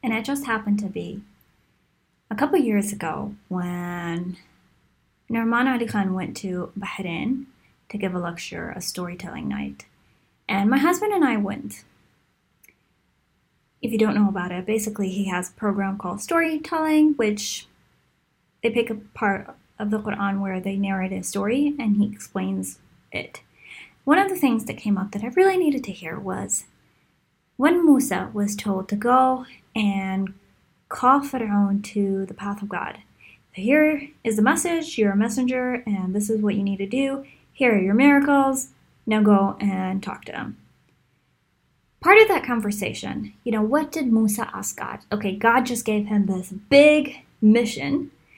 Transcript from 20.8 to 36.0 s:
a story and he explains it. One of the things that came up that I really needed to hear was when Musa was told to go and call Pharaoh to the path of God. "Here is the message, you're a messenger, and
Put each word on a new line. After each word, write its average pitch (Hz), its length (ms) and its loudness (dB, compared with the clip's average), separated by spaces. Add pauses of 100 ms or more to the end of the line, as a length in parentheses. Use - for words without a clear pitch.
a 185 100 -6
story 254 560 -2
and 214 180 0
he 208 80 4
explains 190 760 -6 (300)
it. - 300 -12 (640)
One 302 140 4
of 392 120 2
the 381 60 -4
things 233 280 2
that - 140 -10
came 202 180 0
up 190 160 -6
that 208 100 -8
I 226 40 -8 (100)
really 370 220 6
needed 277 260 2
to 196 80 -10
hear 160 260 -8
was 196 460 -6 (920)
when 339 260 4
Musa 208 480 4
was 208 240 -2
told 196 320 -4
to 208 80 -2
go 254 480 2 (320)
and 196 560 -2 (560)
call 269 320 4
Pharaoh 208 640 0
to 196 420 -2
the 190 80 -12
path 202 300 -8
of 202 80 -10
God. - 300 -8 (520)
"Here 285 560 2 (160)
is 220 120 0
the 214 140 4
message, 330 460 -2
you're 208 160 2
a 202 120 2
messenger, 247 600 -2
and 185 280 -4